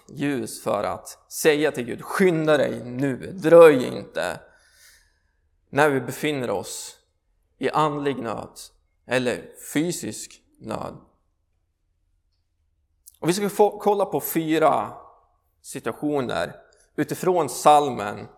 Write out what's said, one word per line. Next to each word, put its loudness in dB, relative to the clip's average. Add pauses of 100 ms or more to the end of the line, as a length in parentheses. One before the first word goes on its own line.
ljus -6
för -2
att -10
säga 2
till -6
Gud: -10
"Skynda 2
dig -2
nu, -6
dröj 8
inte." -6 (1300)
När 4
vi 0
befinner -6
oss -8 (640)
i -2
andlig -2
nöd -10 (480)
eller -2 (220)
fysisk -6 (160)
nöd. -10 (2250)
Och -2
vi 2
ska -2
få 2
kolla 2
på -4
fyra 0 (680)
situationer -4 (400)
utifrån -2
psalmen 2